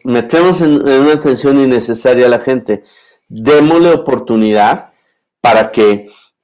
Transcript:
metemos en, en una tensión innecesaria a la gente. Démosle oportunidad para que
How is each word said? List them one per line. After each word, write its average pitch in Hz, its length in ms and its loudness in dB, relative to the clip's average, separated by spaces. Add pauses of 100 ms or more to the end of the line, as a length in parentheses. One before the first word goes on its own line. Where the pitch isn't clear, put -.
metemos 160 580 0
en, 151 260 0
en 135 140 2
una 151 180 2
tensión 139 420 0
innecesaria 123 640 0
a 123 40 2
la 120 100 0
gente. 117 440 -6 (440)
Démosle 151 640 2
oportunidad 113 1000 -2 (500)
para 110 300 0
que 104 380 0 (340)